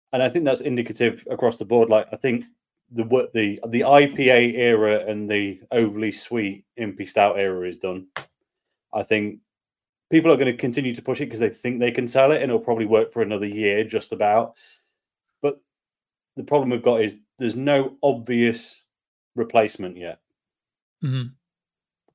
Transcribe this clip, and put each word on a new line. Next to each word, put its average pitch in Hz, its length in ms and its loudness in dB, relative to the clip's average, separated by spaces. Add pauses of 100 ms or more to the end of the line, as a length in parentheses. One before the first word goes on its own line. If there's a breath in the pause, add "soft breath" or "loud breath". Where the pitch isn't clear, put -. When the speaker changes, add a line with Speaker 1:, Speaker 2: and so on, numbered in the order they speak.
(140)
Speaker 1:
and 127 100 0
I 131 60 2
think 165 160 0
that's 131 160 0
indicative 120 680 -4
across 123 280 -2
the 107 80 -10
board. 113 240 4
Like, 107 240 2
I - 40 -10
think 127 280 -2 (460)
the 117 120 -4
wo-, 120 300 0
the, 104 260 -2 (100)
the 120 160 -2
I 143 220 8
P 139 240 0
A 120 240 4
era 107 520 2
and 104 220 -6
the 101 320 -4 (100)
overly 110 400 0
sweet 101 540 -6 (120)
Impy 101 280 -8
Stout 101 340 2
era 92 300 -2
is 82 80 -12
done. 92 300 -8 (840)
I 107 100 -4
think 104 360 -4 (720)
people 160 200 6
are 139 60 4
gonna 127 160 0
continue 123 420 -4
to - 60 -14
push 131 200 -6
it 143 80 -8
'cause 117 100 -10
they 113 100 0
think 123 300 -8
they 117 120 0
can 127 160 -4
sell 135 240 4
it, 151 100 0
and 135 100 -4
it'll 113 100 2
probably 113 240 -2
work 110 280 2
for 117 80 -2
another 101 260 -2
year, 104 360 0
just 113 300 -6
about. 107 420 0 (880 soft breath)
But 143 200 -4 (760)
the 127 80 -10
problem 139 260 0
we've 117 120 -2
got 117 180 2
is 104 180 -4 (200)
there's 117 180 -4
no 139 460 0
obvious 117 800 -2 (520)
replacement 107 600 -2
yet. 87 240 -14 (800)
Speaker 2:
Mm-hmm. 131 260 -4 (840)